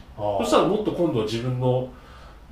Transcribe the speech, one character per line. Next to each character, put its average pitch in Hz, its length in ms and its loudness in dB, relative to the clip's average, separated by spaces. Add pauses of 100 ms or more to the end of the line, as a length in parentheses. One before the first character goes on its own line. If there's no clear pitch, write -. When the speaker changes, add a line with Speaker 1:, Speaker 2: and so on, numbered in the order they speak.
(180)
Speaker 1:
は 147 240 -2
あ。 - 20 0
Speaker 2:
そ 226 60 -2
し - 20 -2
た 226 120 6
ら - 40 0
も 208 100 2
っ 214 60 -4
と - 80 -2
今 165 220 0
度 117 60 0
は 107 60 0
自 117 140 -2
分 127 200 -4
の、 127 280 0 (640)